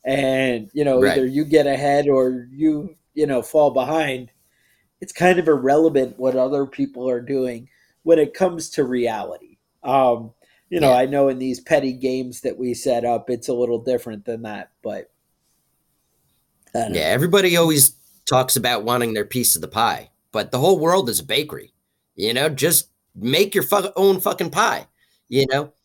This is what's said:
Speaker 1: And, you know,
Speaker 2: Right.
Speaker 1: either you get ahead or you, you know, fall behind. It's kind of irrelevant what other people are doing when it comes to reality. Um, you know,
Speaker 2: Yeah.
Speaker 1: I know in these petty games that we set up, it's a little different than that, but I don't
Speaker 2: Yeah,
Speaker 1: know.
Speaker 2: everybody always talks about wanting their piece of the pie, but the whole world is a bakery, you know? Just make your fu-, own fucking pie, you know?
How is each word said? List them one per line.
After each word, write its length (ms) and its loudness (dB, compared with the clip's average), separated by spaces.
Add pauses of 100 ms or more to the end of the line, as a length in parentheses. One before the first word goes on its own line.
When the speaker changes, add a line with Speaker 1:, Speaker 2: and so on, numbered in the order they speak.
Speaker 1:
And, 680 -2
you 120 -2
know, 160 2
Speaker 2:
Right. 180 4
Speaker 1:
either 80 0
you 180 -2
get 220 2
ahead 400 0
or 460 0
you, 420 -2 (200)
you 120 0
know, 160 -2
fall 300 2
behind. 580 -2 (720)
It's 120 -16
kind 260 4
of 100 0
irrelevant 680 2
what 180 0
other 300 0
people 420 -6
are 120 -2
doing 480 -6 (340)
when 160 6
it 160 0
comes 360 -4
to 140 -2
reality. 760 -4 (240)
Um, 500 2 (360)
you 120 -4
know, 100 6
Speaker 2:
Yeah. 60 6
Speaker 1:
I 100 2
know 220 2
in 100 -2
these 220 -6
petty 320 0
games 500 -6
that 160 -6
we 160 -4
set 300 -2
up, 260 -2
it's 180 -4
a 60 -2
little 240 0
different 460 -6
than 180 -8
that, 280 -12 (120)
but 280 -10 (1600)
I 60 -2
don't 120 -4
Speaker 2:
Yeah, 100 -2
Speaker 1:
know. 60 0
Speaker 2:
everybody 480 2
always 360 4 (360)
talks 280 2
about 280 -2
wanting 300 0
their 100 -2
piece 300 -2
of 80 -6
the 60 -12
pie, 420 -2 (220)
but 180 -4
the 80 -2
whole 200 4
world 300 2
is 120 -4
a 40 -16
bakery, 480 -6 (440)
you 180 -2
know? 140 0
Just 400 0 (260)
make 400 0
your 100 0
fu-, 320 0
own 240 4
fucking 300 -4
pie, 360 -2 (420)
you 180 2
know? 260 -4 (120)